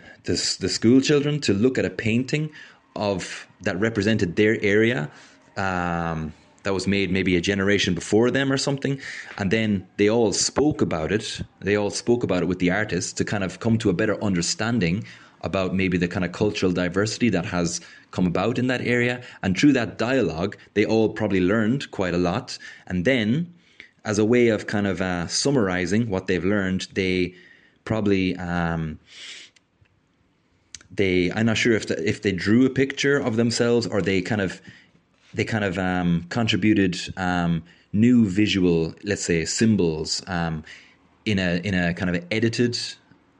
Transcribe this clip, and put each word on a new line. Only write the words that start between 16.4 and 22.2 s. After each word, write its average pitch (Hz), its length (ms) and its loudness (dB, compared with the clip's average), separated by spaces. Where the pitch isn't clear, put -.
diversity 95 580 0
that 90 160 0
has 87 340 -2
come 92 160 0
about 95 320 0
in 123 80 0
that 127 140 -2
area. 123 420 0
And 95 140 0
through 143 180 6
that 107 220 -2
dialogue, 101 600 0
they 104 100 4
all 110 260 2
probably 101 300 0
learned 110 520 0
quite 90 200 -2
a 87 60 0
lot. 90 400 -2